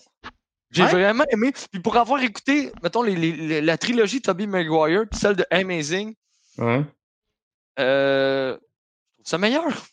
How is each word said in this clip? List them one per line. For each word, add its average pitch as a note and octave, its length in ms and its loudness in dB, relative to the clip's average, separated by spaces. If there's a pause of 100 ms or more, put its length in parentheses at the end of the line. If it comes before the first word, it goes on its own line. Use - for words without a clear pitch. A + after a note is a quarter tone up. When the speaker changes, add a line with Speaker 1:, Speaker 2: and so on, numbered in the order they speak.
(720)
Speaker 1:
J'ai F3+ 120 4
Speaker 2:
Ouais. A3+ 80 6
Speaker 1:
vraiment A#3 400 4
aimé. A#3 200 0 (200)
Puis F#3+ 100 -8
pour G#3+ 160 0
avoir A#3+ 240 2
écouté, C4 500 -2 (120)
mettons, G3 180 0
les, G#3 140 0
les, E3 180 0
les, D#3 280 -2
la D#3+ 160 2
trilogie A#3 440 0
Tobey F#3+ 240 -2
Maguire, E3+ 640 0
puis - 100 -8
celle G3+ 160 2
de F3 140 0
Amazing, F3+ 640 -2 (440)
Speaker 3:
Ouais. A#2+ 260 0 (960)
Speaker 1:
euh, C3+ 760 0
je - 680 -20
trouve - 60 -18
ça D#3+ 80 -2
meilleur. B3+ 560 0